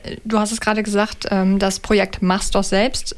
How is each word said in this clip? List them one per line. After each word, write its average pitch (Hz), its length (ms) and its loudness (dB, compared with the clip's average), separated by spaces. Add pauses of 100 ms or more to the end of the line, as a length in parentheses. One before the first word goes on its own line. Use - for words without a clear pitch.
(240)
du 220 140 0
hast 208 140 0
es 226 100 -6
gerade 214 220 0
gesagt, 208 480 -2
ähm, 190 260 2
das 196 220 0
Projekt 196 420 0
Mach's 185 300 0
doch 196 120 4
selbst 202 540 0